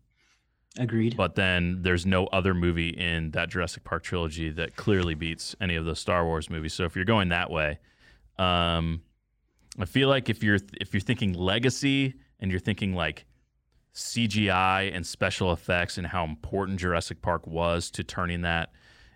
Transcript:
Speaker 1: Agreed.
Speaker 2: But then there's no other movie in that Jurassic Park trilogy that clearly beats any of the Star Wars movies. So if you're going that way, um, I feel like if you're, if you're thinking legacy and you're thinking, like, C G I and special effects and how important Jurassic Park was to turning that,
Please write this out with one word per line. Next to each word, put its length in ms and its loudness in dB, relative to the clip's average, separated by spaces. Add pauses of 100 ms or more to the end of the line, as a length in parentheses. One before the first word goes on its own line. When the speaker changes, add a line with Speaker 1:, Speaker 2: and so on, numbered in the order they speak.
(800)
Speaker 1:
Agreed. 380 0
Speaker 2:
But 180 0
then 480 2
there's 240 2
no 220 4
other 260 2
movie 360 2
in 420 -2
that 180 -2
Jurassic 340 -4
Park 180 -4
trilogy 480 -4
that 260 -6
clearly 380 2
beats 460 -6
any 160 0
of 100 -2
the 100 -2
Star 280 2
Wars 260 -2
movies. 240 -6
So 100 -2
if 120 -4
you're 100 0
going 240 4
that 200 0
way, 280 0 (600)
um, 600 2 (800)
I 80 -2
feel 240 4
like 180 2
if 140 -2
you're, 160 4 (220)
if 120 -8
you're 80 0
thinking 320 0
legacy 840 0 (260)
and 100 0
you're 100 0
thinking, 340 -2
like, 300 -4 (680)
C 320 -2
G 240 2
I 320 4
and 240 -4
special 460 0
effects 440 -2
and 100 -6
how 180 -2
important 540 -4
Jurassic 440 -2
Park 240 -2
was 460 0
to 120 -6
turning 380 -4
that, 300 -2 (440)